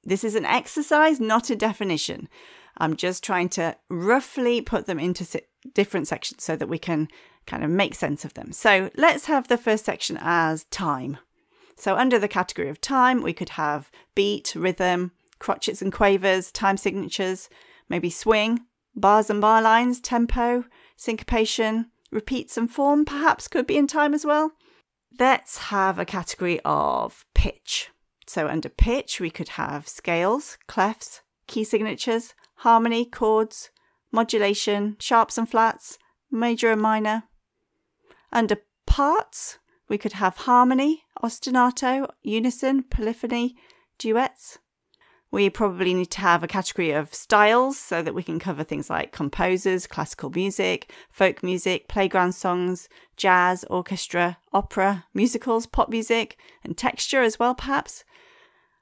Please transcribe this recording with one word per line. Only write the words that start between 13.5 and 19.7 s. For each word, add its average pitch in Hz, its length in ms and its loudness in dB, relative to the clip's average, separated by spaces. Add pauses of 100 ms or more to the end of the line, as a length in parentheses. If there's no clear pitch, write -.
beat, 202 400 -2
rhythm, 180 560 0 (260)
crotchets - 440 -4
and 190 100 -2
quavers, 190 580 2
time 196 280 0
signatures, 190 720 -4 (400)
maybe 175 200 -2
swing, 220 520 2 (340)
bars 208 340 6
and 208 120 2
bar 220 200 6
lines, 233 380 4